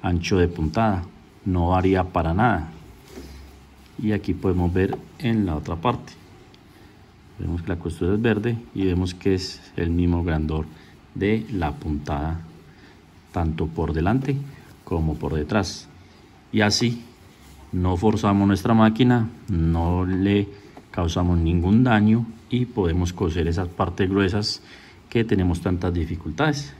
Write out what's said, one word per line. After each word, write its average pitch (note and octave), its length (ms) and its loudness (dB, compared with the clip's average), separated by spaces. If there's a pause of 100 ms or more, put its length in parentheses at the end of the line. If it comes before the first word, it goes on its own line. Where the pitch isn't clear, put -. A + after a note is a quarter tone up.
ancho F2 360 0
de E2+ 100 4
puntada, F2 560 -2 (420)
no F2 240 0
varía F#2 360 2
para E2+ 280 -2
nada. G#2 360 0 (1300)
Y G#2+ 120 0
aquí G2 200 -2
podemos F2 400 0
ver F#2+ 240 0 (220)
en A2 260 0
la D#2+ 100 -2
otra E2 200 -6
parte, E2 380 -4 (1200)
vemos E2+ 240 -4
que - 60 -8
la E2+ 120 -4
costura F2+ 360 -2
es G#2+ 60 -2
verde A#2 360 0 (160)
y F#2+ 120 -2
vemos F2+ 280 0
que F#2+ 220 0
es - 260 -8 (140)
el E2+ 140 -2
mismo F2 340 2
grandor D#2 420 -2 (480)
de G#2+ 380 0
la E2 220 -4
puntada, D2+ 680 -4 (920)
tanto D#2+ 360 -2
por D#2+ 260 -4
delante C3 440 0 (480)
como D#2+ 300 -2
por D#2+ 200 -6
detrás. F2 520 -2 (640)
Y A2 100 2
así A#2 420 0 (680)
no F2+ 260 0
forzamos G2+ 500 2
nuestra G2+ 260 2
máquina, A2+ 560 4 (200)
no E2+ 560 2
le G2 420 2 (440)
causamos F2 460 2
ningún F2 480 4
daño A2 400 4 (240)
y B2 160 0
podemos F2 480 0
coser E2 340 -2
esas F2 220 -2
partes F#2 400 -2
gruesas G2 520 0 (480)
que A#2 140 0
tenemos F2+ 380 2
tantas F2+ 320 -2
dificultades. E2+ 880 -4